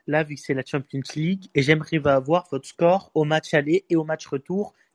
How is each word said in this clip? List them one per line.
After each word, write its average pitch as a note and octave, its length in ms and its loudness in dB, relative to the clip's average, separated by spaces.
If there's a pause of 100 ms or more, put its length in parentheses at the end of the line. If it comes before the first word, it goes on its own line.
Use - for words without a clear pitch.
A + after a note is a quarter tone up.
là, D3+ 160 2
vu D3 120 -8
que - 60 -18
c'est - 120 -4
la C3 120 -4
Champions C#3 360 -6 (140)
League, F3+ 380 -4
et C#3 80 2
j'aimerais D3+ 460 2
avoir C#3 420 2
votre C3+ 160 -6
score F3 480 0
au D#3 120 2
match D#3 280 -2
aller D#3 360 2
et E3+ 60 2
au D#3+ 100 0
match D#3 200 -6
retour. F3+ 480 -6 (220)